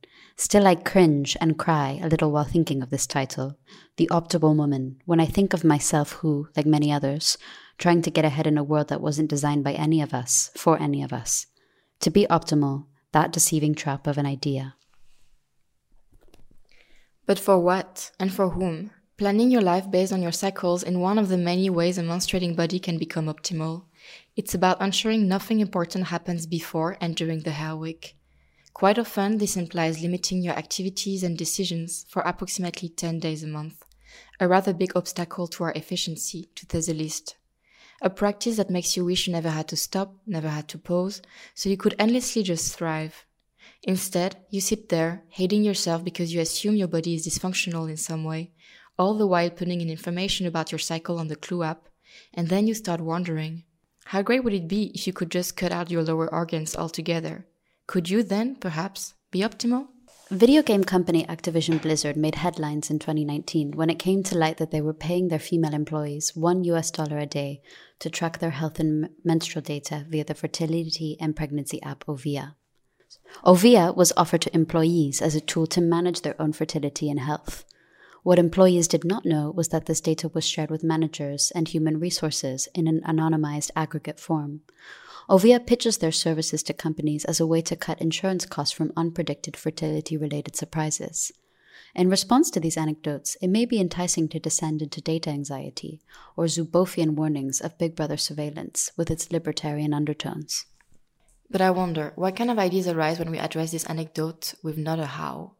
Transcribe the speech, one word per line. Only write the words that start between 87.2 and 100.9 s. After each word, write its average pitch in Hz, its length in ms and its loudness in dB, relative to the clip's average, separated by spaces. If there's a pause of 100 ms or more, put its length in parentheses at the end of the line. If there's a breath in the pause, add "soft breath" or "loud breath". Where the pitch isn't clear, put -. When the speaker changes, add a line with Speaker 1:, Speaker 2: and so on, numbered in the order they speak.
Speaker 1:
as 165 160 0
a 165 60 2
way 165 160 4
to 165 140 -4
cut - 240 -6
insurance 175 440 -2
costs - 300 -4
from 156 160 -2
unpredicted 165 640 -4
fertility-related 151 960 -4
surprises. - 800 -6 (640 soft breath)
In 180 160 4
response 196 400 4
to 190 100 -2
these 160 160 0
anecdotes, 151 640 -2
it 185 80 0
may 214 160 4
be 240 160 2
enticing 175 500 0
to 160 100 -6
descend 156 420 -2
into 151 180 -8
data 160 300 -2
anxiety 143 720 -8 (340 loud breath)
or 170 80 0
Zubovian 165 720 2
warnings 147 460 -2
of - 180 -8
Big 170 160 -2
Brother 151 240 -4
surveillance 151 800 -6
with 165 120 -2
its 160 220 -6
libertarian 151 640 -2
undertones. 147 720 -4 (840)